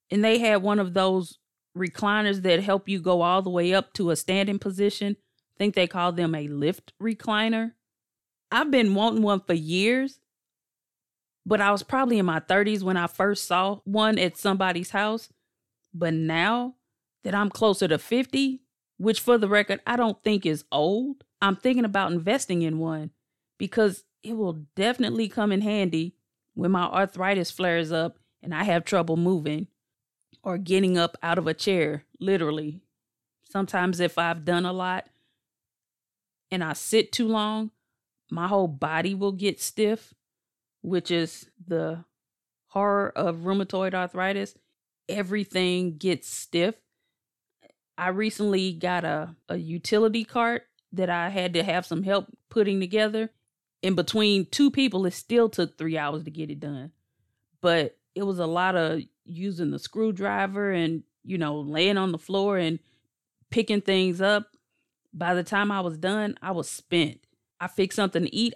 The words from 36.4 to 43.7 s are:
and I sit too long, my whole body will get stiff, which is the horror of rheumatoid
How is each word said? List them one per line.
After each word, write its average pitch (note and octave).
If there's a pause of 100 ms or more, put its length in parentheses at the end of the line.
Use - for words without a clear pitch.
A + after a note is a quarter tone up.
and F#3
I D#3
sit -
too A#3
long, A3 (580)
my E3+
whole G3
body D#3+
will G3
get G3
stiff, - (680)
which F3
is E3+ (160)
the E3 (640)
horror G3+
of E3+
rheumatoid F#3+